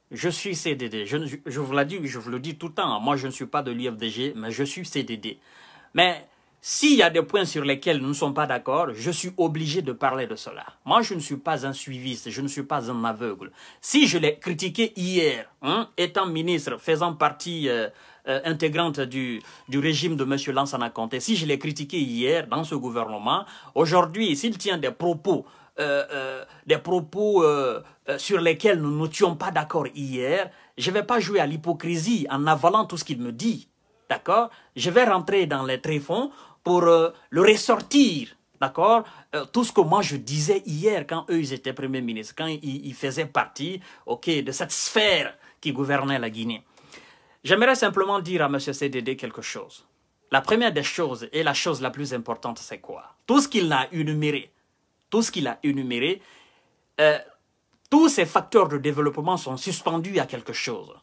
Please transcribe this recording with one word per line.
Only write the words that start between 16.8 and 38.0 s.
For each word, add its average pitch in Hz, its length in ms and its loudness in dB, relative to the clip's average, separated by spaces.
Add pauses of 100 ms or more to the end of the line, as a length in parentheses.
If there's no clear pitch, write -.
partie... 147 560 -2
Euh, 113 200 -2 (380)
euh, 135 180 -2
intégrante 160 540 0
du, 127 420 -6 (260)
du 139 120 -2
régime 156 360 0
de 139 80 -2
monsieur 139 300 -2
Lansana 135 360 -2
Conté, 113 300 -6
si 220 160 0
je 160 100 -2
l'ai 143 140 0
critiqué 151 380 -6
hier 131 500 0
dans 135 160 -2
ce 156 120 -6
gouvernement, 120 720 -2 (300)
aujourd'hui, 170 600 4
s'il 226 220 -2
tient 185 200 -2
des 135 140 -2
propos 170 540 -2 (340)
euh, 143 320 0
euh, 131 340 -8 (200)
des 151 120 4
propos, 180 640 2
euh, 139 380 4 (280)
euh, 143 80 -2
sur 190 220 0
lesquels 170 400 4
nous 151 260 0
n'étions 170 300 2
pas 170 160 -6
d'accord 151 440 -2
hier, 139 560 -2 (260)
je - 140 -2
vais 202 120 0
pas 233 160 0
jouer 196 200 0
à 156 60 4
l'hypocrisie 160 840 -2
en 139 180 0
avalant 165 380 4
tout 175 120 -8
ce 156 60 -8
qu'il 127 180 -6
me 120 100 -6
dit. 123 380 -4 (400)
D'accord ? 208 400 2 (260)
Je 147 140 -2
vais 240 160 8
rentrer 190 400 4
dans 143 180 -2
les 131 160 -2
tréfonds 165 520 -2 (320)
pour, 175 200 4
euh, 170 280 8 (180)
le 156 120 2
ressortir. 214 920 4 (240)